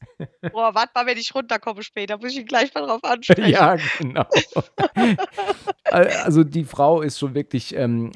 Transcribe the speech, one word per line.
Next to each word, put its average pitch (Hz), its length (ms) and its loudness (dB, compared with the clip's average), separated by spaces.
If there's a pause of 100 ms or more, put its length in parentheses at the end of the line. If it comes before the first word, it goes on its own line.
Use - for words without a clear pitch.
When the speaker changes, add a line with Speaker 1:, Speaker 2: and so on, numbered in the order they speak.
(200)
Speaker 1:
<laughs> 156 100 -12 (220)
Speaker 2:
Boah, 226 240 -2
wart 233 180 -2
mal, 240 120 0
wenn 247 120 -2
ich 226 160 -8
runterkomme 226 480 -6
später, 208 360 -8
muss 240 140 -8
ich 269 80 -8
ihn 226 60 -10
gleich 247 280 0
mal 294 120 -6
drauf 226 180 -4
ansprechen. 220 460 4
Speaker 1:
<laughs> - 20 6
Ja, 175 260 6 (200)
genau. 135 300 -4 (680)
<laughs> 220 220 2 (720)
Al-, 175 200 4
also 160 340 2
die 156 220 -4
Frau 151 360 2
ist 147 180 -6
schon 139 140 -4
wirklich, 143 420 -6
ähm, 117 400 -2